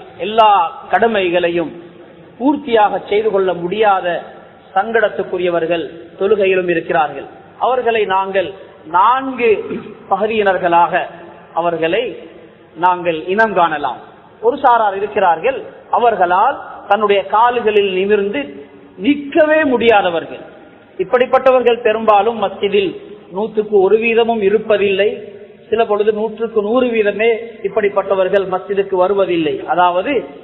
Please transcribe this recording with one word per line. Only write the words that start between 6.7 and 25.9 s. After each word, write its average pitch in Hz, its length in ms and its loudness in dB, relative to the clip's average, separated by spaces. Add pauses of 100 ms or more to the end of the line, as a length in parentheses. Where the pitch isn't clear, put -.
அவர்களை 226 460 0
நாங்கள் 190 480 -2 (340)
நான்கு 226 920 0 (300)
பகுதியினர்களாக 180 880 2 (540)
அவர்களை 170 640 -2 (580)
நாங்கள் 175 500 0
இனம் 202 280 2
காணலாம். 151 420 0 (440)
ஒரு 247 220 0
சாரார் 226 340 4
இருக்கிறார்கள், 196 640 0 (280)
அவர்களால் 208 720 2 (280)
தன்னுடைய 202 380 2
கால்களில் 208 680 2
நிமிர்ந்து 202 760 -2 (280)
நிற்கவே 294 680 2
முடியாதவர்கள். 202 760 0 (580)
இப்படிப்பட்டவர்கள் 247 840 2
பெரும்பாலும் 214 600 2
மஸ்ஜிதில் 190 540 -2 (360)
நூற்றுக்கு 214 480 -2
ஒரு 196 180 4
வீதமும் 226 440 0
இருப்பதில்லை. 202 920 0 (420)
சில 226 120 2
பொழுது 208 260 0